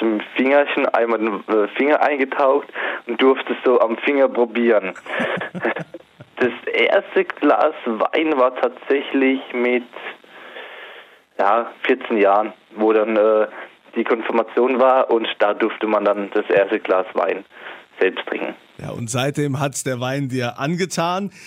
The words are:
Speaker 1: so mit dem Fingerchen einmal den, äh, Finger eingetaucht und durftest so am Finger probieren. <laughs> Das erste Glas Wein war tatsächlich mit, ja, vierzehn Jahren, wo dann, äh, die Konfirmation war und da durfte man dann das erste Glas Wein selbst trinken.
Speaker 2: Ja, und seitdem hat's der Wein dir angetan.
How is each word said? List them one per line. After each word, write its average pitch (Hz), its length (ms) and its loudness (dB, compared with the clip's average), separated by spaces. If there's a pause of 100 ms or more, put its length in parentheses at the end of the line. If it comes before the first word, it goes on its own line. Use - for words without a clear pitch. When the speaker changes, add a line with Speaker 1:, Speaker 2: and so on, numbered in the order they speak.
Speaker 1:
so - 40 -2
mit 110 180 0
dem - 120 -12
Fingerchen 143 520 2
einmal 113 340 0
den, 110 140 0 (120)
äh, 104 300 2
Finger 143 260 2
eingetaucht 135 640 0 (400)
und 120 160 0
durftest 131 420 2
so 123 160 6
am 113 180 0
Finger 139 300 2
probieren. 113 640 0 (600)
<laughs> - 220 -4 (640)
Das 123 140 2 (160)
erste 190 600 2
Glas 147 480 2 (120)
Wein 151 500 0
war 127 200 2
tatsächlich 131 840 0 (120)
mit, 123 320 0 (1500)
ja, 107 320 2 (120)
vierzehn 123 360 0
Jahren, 104 340 4 (220)
wo 110 180 2
dann, 110 240 2
äh, 107 300 4 (480)
die 117 80 -2
Konfirmation 117 800 0
war 131 320 4
und 113 160 0 (100)
da 104 160 2
durfte 107 320 -2
man 107 180 0
dann 101 300 0
das 104 160 0
erste 101 300 2
Glas 92 340 0
Wein 92 300 -2 (560)
selbst 92 260 -2
trinken. - 300 -8 (220)
Speaker 2:
Ja, - 120 -10
und 113 180 -8
seitdem 139 520 -2
hat's 143 240 -4
der 127 160 -4
Wein 135 280 -4
dir 123 300 -4
angetan. 175 720 -4 (160)